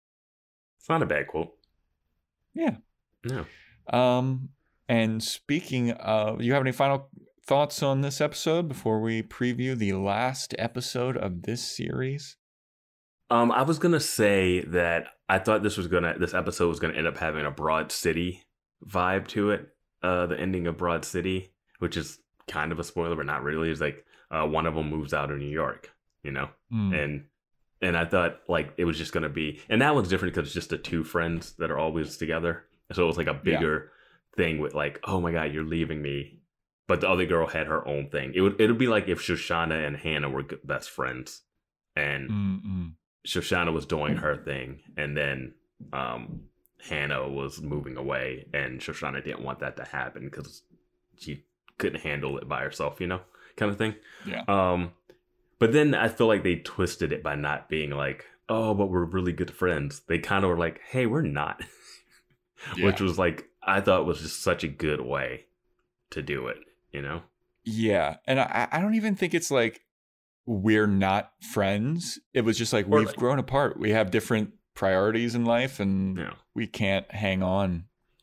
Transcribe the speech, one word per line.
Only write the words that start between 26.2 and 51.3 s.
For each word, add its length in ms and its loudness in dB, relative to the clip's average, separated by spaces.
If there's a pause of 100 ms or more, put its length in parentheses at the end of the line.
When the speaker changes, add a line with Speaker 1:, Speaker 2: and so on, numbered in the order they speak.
Speaker 1:
you 80 -10
know? 200 -6 (220)
Speaker 2:
Mm. 300 0
Speaker 1:
And, 220 -4 (580)
and 140 2
I 80 2
thought, 420 0
like, 300 0
it 80 0
was 140 0
just 140 -8
gonna 180 -2
be, 280 -4 (100)
and 140 4
that 140 4
one's 120 2
different 260 0
'cause 100 0
it's 100 -10
just 160 -6
the 80 -2
two 240 -2
friends 520 -2
that 180 -4
are 60 -2
always 400 -2
together. 480 -2 (260)
So 100 2
it 40 6
was, 100 2
like, 100 0
a 60 0 (100)
Speaker 2:
Yeah. 160 2
Speaker 1:
bigger 320 0 (460)
thing 240 2
with, 140 -4
like, 300 -4
"Oh 160 0
my 120 0
God, 200 0
you're 120 -4
leaving 380 -2
me." 360 -6 (480)
But 140 4
the 80 2
other 180 4
girl 220 2
had 180 -2
her 220 -2
own 220 -4
thing. 240 -4
It 80 4
would, 180 4
it 80 8
would 100 4
be 100 4
like 200 2
if 120 0
Shoshana 640 -2
and 120 -4
Hannah 340 -2
were 140 -4
g-, 180 -12
best 280 -6
friends, 520 -8 (540)
and 340 -2
Speaker 2:
Mm-mm. 600 -2 (340)
Speaker 1:
Shoshana 460 0
was 140 -2
doing 320 -2
her 180 0
thing, 460 -8 (140)
and 200 -4
then, 380 -4 (380)
um, 500 -8 (360)
Hannah 500 -4
was 320 -6
moving 360 -6
away, 580 -6
and 240 -4
Shoshana 460 -8
didn't 180 -8
want 180 -8
that 180 -6
to 60 -12
happen 460 -8
'cause 320 -14 (560)
she 240 -12 (360)